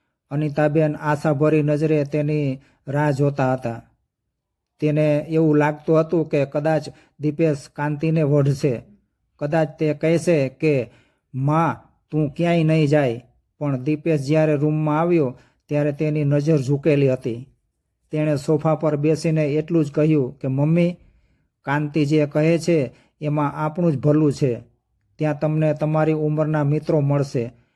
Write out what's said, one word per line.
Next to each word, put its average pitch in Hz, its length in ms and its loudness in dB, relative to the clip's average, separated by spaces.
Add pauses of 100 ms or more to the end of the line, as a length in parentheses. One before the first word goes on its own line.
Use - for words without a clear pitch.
(300)
અનિતાબેન 151 680 0
આશાભરી 151 680 0
નજરે 151 400 0
તેની 147 560 -2 (280)
રાહ 143 240 0
જોતા 139 420 0
હતા. 117 280 -6 (960)
તેને 151 500 0
એવું 160 280 2
લાગતું 151 420 2
હતું 160 300 0
કે 143 160 0
કદાચ 147 440 -2 (300)
દીપેશ 151 380 0 (180)
કાંતિને 151 480 -2
વઢશે. 139 580 2 (580)
કદાચ 151 280 0 (120)
તે 151 140 0
કહેશે 160 560 0
કે, 143 420 -2 (420)
"માં, 143 480 0 (300)
તું 151 180 -2
ક્યાંય 170 340 0
નહીં 156 240 2
જાય." 135 380 0 (340)
પણ 139 240 -4
દીપેશ 151 380 -2
જ્યારે 156 340 2
રૂમમાં 151 440 0
આવ્યો 165 400 0 (300)
ત્યારે 147 220 0
તેની 151 320 -2
નજર 147 340 2
ઝૂકેલી 143 560 2
હતી. 127 340 -6 (640)
તેણે 151 240 0
સોફા 151 400 0
પર 151 200 -2
બેસીને 156 500 0
એટલું 156 400 0
જ 143 60 -6
કહ્યું 151 460 0
કે, 139 100 -8
"મમ્મી, 160 480 0 (680)
કાંતિ 147 400 -2
જે 151 200 2
કહે 156 340 0
છે 160 360 0 (260)
એમાં 147 320 -2
આપણું 156 400 -2
જ 131 40 -2
ભલું 147 360 2
છે. 120 280 -2 (560)
ત્યાં 151 220 -2
તમને 156 340 0
તમારી 156 400 0
ઉંમરના 151 500 -2
મિત્રો 151 360 0
મળશે. 139 520 -2 (240)